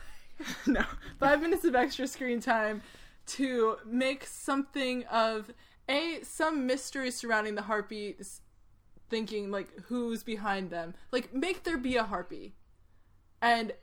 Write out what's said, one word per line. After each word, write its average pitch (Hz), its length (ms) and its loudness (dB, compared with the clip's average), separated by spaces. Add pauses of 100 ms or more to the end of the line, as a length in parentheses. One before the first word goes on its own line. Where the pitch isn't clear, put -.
(400)
s-, - 200 -6
<laughs> - 60 -2
no, 226 180 4 (340)
five 285 240 8
minutes 339 220 2
of 330 100 6
extra 262 320 4
screen 247 340 -2
time 214 420 0 (440)
to 247 580 2
make 262 420 0
something 269 800 -2
of, 226 440 2 (380)
A, 311 340 0
some 311 440 0
mystery 262 440 -2
surrounding 214 460 0
the 202 60 -4
harpy, 208 580 -4
s-, - 200 -14 (680)
thinking, 214 400 -2
like, 196 180 -2 (180)
who's 233 360 -2
behind 202 480 -2
them. 170 240 -6 (160)
Like, 247 240 -2
make 339 300 -2
there 330 140 0
be 254 180 0
a 226 80 4
harpy. 202 500 -6 (840)
And 233 320 4 (100)